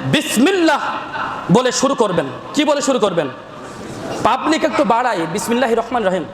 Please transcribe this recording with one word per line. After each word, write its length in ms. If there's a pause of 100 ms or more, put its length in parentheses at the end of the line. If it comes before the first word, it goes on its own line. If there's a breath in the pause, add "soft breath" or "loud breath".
বিসমিল্লাহ 760 (720)
বলে 200
শুরু 220
করবেন। 320 (280)
কি 100
বলে 160
শুরু 180
করবেন? 300 (920)
পাবলিক 420
একটু 200
বাড়ায়, 480
"বিসমিল্লাহির 460
রহমান 260
রহিম।" 300